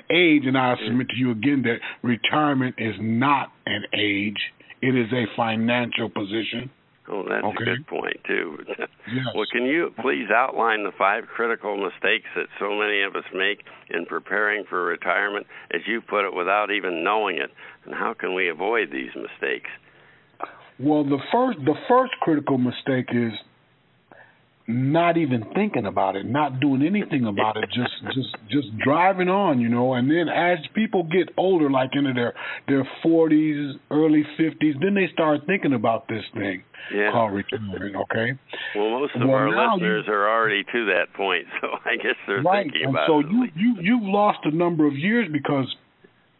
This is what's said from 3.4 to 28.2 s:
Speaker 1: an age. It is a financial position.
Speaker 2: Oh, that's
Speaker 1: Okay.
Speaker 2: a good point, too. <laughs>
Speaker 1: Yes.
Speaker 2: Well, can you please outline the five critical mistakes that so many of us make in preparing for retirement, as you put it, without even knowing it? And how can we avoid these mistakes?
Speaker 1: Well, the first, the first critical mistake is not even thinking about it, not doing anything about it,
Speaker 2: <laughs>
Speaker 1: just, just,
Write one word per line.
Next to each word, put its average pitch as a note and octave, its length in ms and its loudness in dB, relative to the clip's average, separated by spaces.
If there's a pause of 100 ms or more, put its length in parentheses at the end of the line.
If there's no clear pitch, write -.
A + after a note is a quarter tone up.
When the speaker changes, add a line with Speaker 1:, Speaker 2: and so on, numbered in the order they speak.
Speaker 1:
an G#2 180 -4 (100)
age. G2+ 440 -2 (440)
It C3 140 2
is A#2 160 0
a B2 140 0 (100)
financial A#2 760 0
position. A2 600 -6 (400)
Speaker 2:
Oh, G2+ 180 -6
that's G#2 160 -2
Speaker 1:
Okay. G#2+ 200 -4
Speaker 2:
a F#2 120 0
good D3 120 -8
point, - 380 -4
too. E2+ 320 -4 (100)
<laughs> - 200 -8 (260)
Speaker 1:
Yes. B2+ 120 -2 (100)
Speaker 2:
Well, G#2 160 -2
can B2 140 0
you D#3+ 360 -2
please C3 280 -2
outline A2+ 540 2
the F#2 140 -4
five G2+ 300 0
critical G#2+ 500 -4
mistakes G2+ 580 -2
that - 120 -4 (120)
so G#2 160 -2
many G#2 280 0
of F2+ 120 -2
us D#2+ 80 -6 (100)
make F#2+ 300 -2 (260)
in E2+ 160 -4
preparing G2+ 640 -2
for F2+ 160 -2
retirement, G2 600 -2 (280)
as E2 140 -2
you A2 140 -4
put G2+ 240 0
it, F#2 80 -2
without F#2+ 380 0
even F2+ 340 -2
knowing G2+ 320 0
it? C#2 120 -4 (360)
And - 100 -12
how A2+ 180 -2
can F#2 200 -6
we F#2 160 0
avoid F#2 420 -2
these C2 240 -6
mistakes? B1 540 -8 (1120)
Speaker 1:
Well, D3+ 260 2
the C#3 140 0 (120)
first, A#3+ 340 2
the D3 100 2 (120)
first B3 240 4 (100)
critical C#3+ 360 2
mistake B2 560 0
is A#2 180 2 (1400)
not D#3 460 2
even B2+ 300 0 (100)
thinking E3+ 300 0
about F#2+ 320 0
it, G2 80 -6
not C3 340 0
doing C3+ 240 2
anything E3 420 0
about G#2+ 300 0
it, G#2+ 140 -4
Speaker 2:
<laughs> - 40 -10
Speaker 1:
just, B2 200 -2 (200)
just, B2+ 220 -6 (160)